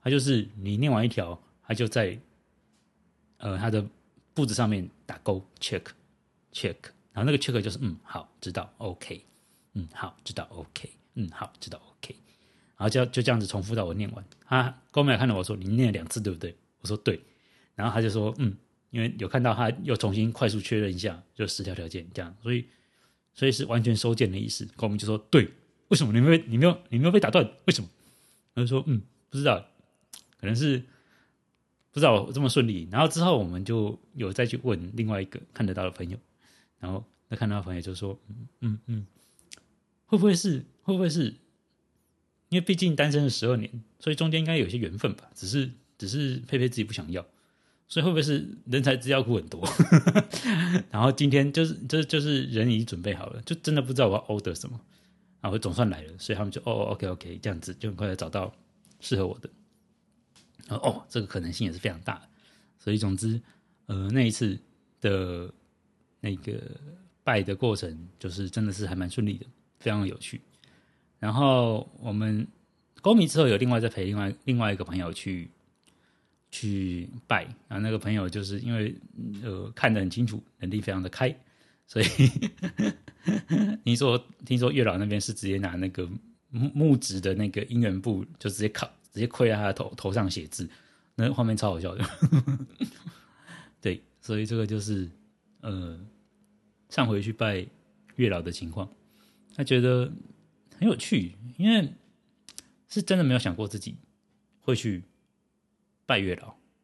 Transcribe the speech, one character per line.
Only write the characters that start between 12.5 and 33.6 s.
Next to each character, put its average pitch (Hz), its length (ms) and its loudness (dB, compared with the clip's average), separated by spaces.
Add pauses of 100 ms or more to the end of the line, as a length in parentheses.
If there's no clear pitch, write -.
然 98 100 -4
后 107 40 4
就， 127 160 2
就 123 160 -2
这 131 100 4
样 117 80 4
子 101 80 -4
重 95 160 -4
复 107 100 -6
到 107 120 -2
我 85 80 -6
念 101 180 -4
完。 107 140 -14 (160)
他 127 400 0 (100)
公 143 140 4
民 139 80 6
还 113 40 4
看 123 80 2
着 120 80 2
我 95 80 0
说 104 160 -4
：“你 95 120 -6
念 120 180 4
了 110 60 2
两 - 140 -4
次， - 120 -6
对 101 140 -2
不 82 40 -8
对？” 82 160 -10 (280)
我 87 60 -10
说 104 120 -4
：“对。” 87 180 0 (560)
然 104 140 -2
后 107 60 -2
他 113 80 2
就 113 80 2
说 107 280 -2
：“嗯。” 120 160 0 (380)
因 113 100 -4
为 117 180 -2
有 95 80 -6
看 120 160 0
到 120 100 4
他 113 160 2 (140)
又 147 140 0
重 101 160 0
新 110 180 2
快 113 160 0
速 107 140 0
确 110 180 0
认 101 140 0
一 90 40 -6
下， 87 240 -6 (120)
就 107 120 -4
十 92 180 -6
条 92 120 -8
条 85 100 -8
件 85 280 -10
这 98 80 -8
样， 85 200 -10
所 117 120 -2
以， 120 120 -2 (680)
所 - 120 0
以 135 60 8
是 110 140 0
完 117 180 2
全 117 100 4
收 117 220 2
件 110 160 4
的 95 80 -4
意 110 80 -4
思。 107 180 -6 (120)
公 110 120 -2
民 104 80 -2
就 104 80 -4
说 107 120 0 (120)
：“对， 123 220 8 (380)
为 190 80 6
什 139 100 2
么 104 60 2
你 113 80 8
没 147 120 8
有， 160 140 6
你 113 100 0
没 139 80 6
有， 175 240 6
你 117 80 0
没 127 60 4
有 170 80 6
被 208 80 8
打 147 100 2
断？ 143 160 6 (220)
为 - 60 6
什 107 100 0
么？” 85 60 -10 (680)
他 123 60 0
就 120 60 2
说 131 200 0
：“嗯， 123 140 2 (280)
不 - 80 -8
知 139 60 -4
道， 127 160 4 (800)
可 98 100 -8
能 110 80 0
是 139 240 2 (1120)
不 - 80 -6
知 151 60 6
道 110 180 6
我 - 80 -8
这 127 80 -4
么 143 80 2
顺 123 180 4
利。” 90 240 -2
然 107 120 2
后 160 60 6
之 160 140 -2
后 170 160 4
我 107 60 2
们 90 220 -4